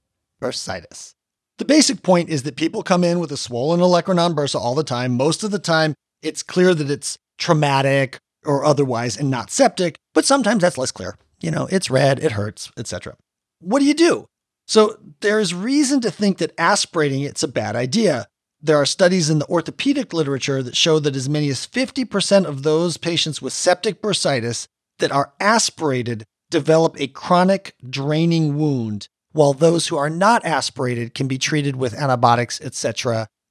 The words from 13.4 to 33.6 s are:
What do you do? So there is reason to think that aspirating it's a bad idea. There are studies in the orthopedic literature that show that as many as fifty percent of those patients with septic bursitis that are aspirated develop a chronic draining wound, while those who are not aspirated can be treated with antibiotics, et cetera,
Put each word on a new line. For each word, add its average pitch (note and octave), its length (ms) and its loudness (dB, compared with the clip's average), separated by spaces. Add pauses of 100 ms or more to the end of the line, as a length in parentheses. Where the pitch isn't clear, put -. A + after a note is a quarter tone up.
What G3+ 200 -2
do C#4+ 60 4
you D4 80 4
do? D4+ 320 2 (420)
So G#3+ 300 4 (220)
there G#3+ 200 0
is F3 140 -2
reason C4 480 0
to A#3+ 100 -2
think G3+ 260 0
that D#3 200 -4
aspirating D#3+ 640 0
it's - 220 -6
a D#3 40 -2
bad A2 280 -4
idea. C3 520 0 (340)
There D3+ 160 2
are C#3+ 80 2
studies F3+ 440 2
in D#3 100 2
the C#3+ 100 -4
orthopedic G#3+ 640 -2
literature C#3 500 -2
that B2 120 -10
show D#3+ 240 2
that C#3+ 160 -2
as C3 120 -4
many D3 220 0
as C3 160 -6
fifty C4 400 -4
percent G3 400 2
of C#3 180 -8
those D#3 320 0
patients D#3+ 460 -4
with C3 100 -6
septic F3+ 500 -2
bursitis C#3 640 -2 (320)
that D3+ 120 0
are C#3 280 0
aspirated C3 840 0 (260)
develop D#3+ 480 2
a C#3 100 -2
chronic F#3+ 680 0 (140)
draining D3+ 680 0
wound, A#2+ 500 -2 (260)
while C#3+ 200 6
those E3 340 2
who E3 100 -4
are C#3+ 120 -2
not G3 360 2
aspirated B2+ 680 -4
can D3 140 -2
be C3 100 -4
treated C#3+ 380 -2
with B2+ 180 -4
antibiotics, A#2+ 720 0
et C3 100 -10
cetera, A2+ 540 -4 (240)